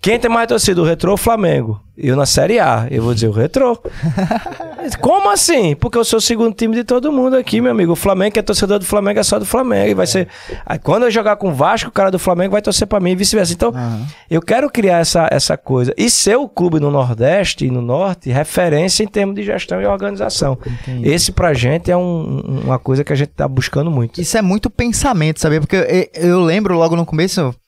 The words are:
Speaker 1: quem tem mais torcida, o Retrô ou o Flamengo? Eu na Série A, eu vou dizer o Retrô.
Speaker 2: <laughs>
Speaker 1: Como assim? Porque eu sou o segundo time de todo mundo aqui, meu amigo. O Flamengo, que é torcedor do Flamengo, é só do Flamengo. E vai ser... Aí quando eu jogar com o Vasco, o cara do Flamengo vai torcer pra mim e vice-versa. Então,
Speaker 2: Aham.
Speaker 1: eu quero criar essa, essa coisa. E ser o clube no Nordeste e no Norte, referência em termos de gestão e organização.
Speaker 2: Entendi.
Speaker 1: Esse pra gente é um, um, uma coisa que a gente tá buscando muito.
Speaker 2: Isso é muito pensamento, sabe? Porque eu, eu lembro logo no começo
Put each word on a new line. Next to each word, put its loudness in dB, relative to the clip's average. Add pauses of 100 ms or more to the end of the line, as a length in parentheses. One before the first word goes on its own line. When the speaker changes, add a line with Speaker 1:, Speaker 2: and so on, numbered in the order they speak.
Speaker 1:
quem 2
tem 0
mais 2
torcida, 2
o 2
Retrô 0
ou 4
o -2
Flamengo? 0 (160)
Eu 0
na 2
Série 2
A, 2
eu -2
vou 0
dizer 0
o 2
Retrô. 0
Speaker 2:
<laughs> -4 (680)
Speaker 1:
Como 2
assim? 2
Porque -2
eu 2
sou 0
o 2
segundo 0
time -2
de -2
todo 0
mundo 2
aqui, 0
meu 2
amigo. 2
O 2
Flamengo, 0
que 2
é -2
torcedor 0
do -8
Flamengo, 0
é 2
só 0
do -6
Flamengo. 0
E 0
vai 0
ser... 0 (380)
Aí -6
quando 0
eu 2
jogar 2
com -2
o -2
Vasco, 0
o -18
cara 2
do -2
Flamengo 0
vai 2
torcer 0
pra 0
mim 0
e 2
vice-versa. 0
Então, 0
Speaker 2:
Aham. -4 (240)
Speaker 1:
eu 0
quero 0
criar 2
essa, 2
essa 0
coisa. -2
E 2
ser 2
o 0
clube 0
no 0
Nordeste 0
e 0
no -2
Norte, -2
referência 0
em -2
termos -2
de -6
gestão -4
e -2
organização. -2
Speaker 2:
Entendi. -4
Speaker 1:
Esse 0
pra 2
gente 0
é 2
um, 0
um, -4
uma 0
coisa 0
que -2
a 0
gente 0
tá -4
buscando -2
muito. -2
Speaker 2:
Isso -2
é 2
muito 0
pensamento, 0
sabe? 2
Porque 0
eu, 0
eu 4
lembro 2
logo 2
no 0
começo -2 (140)